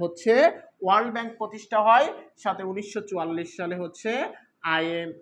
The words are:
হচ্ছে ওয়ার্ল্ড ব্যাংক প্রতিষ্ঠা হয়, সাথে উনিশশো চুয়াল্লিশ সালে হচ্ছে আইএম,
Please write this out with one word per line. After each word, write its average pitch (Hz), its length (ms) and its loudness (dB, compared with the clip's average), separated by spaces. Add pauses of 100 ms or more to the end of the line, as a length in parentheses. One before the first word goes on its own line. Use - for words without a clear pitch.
হচ্ছে 175 320 0 (500)
ওয়ার্ল্ড 214 300 2
ব্যাংক 226 240 -8
প্রতিষ্ঠা 214 500 -4
হয়, 254 200 8 (360)
সাথে 190 280 -4
উনিশশো 208 380 -8
চুয়াল্লিশ 170 480 -6
সালে 180 180 -6
হচ্ছে 180 360 -8 (640)
আইএম, 165 340 -2 (120)